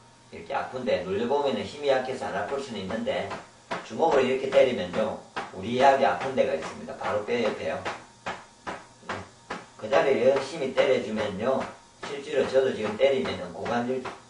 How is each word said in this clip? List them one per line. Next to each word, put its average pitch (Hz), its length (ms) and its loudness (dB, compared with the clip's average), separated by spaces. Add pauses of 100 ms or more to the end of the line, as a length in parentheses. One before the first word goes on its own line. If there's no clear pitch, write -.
(320)
이렇게 - 220 -10
아픈데, 127 500 -2
눌려보면은 117 600 0
힘이 143 240 -8
약해서 127 400 0
안 - 80 -4
아플 - 260 -4
수는 104 200 -8
있는데, 110 460 -4 (580)
주먹으로 139 360 4
이렇게 127 300 0
때리면요. - 640 4 (360)
우리 113 260 -2
약이 135 260 8
아픈 131 300 0
데가 - 180 4
있습니다. - 440 -6
바로 - 280 -2
뼈 120 160 0
옆에요. 104 400 -2 (2000)
그 110 120 -8
자리에 123 420 4
열심히 139 420 -2
때려주면요. 110 920 0 (440)
실제로 139 420 -2
저도 131 260 4
지금 107 220 -4
때리면은 113 560 2
고관절 120 500 -2 (260)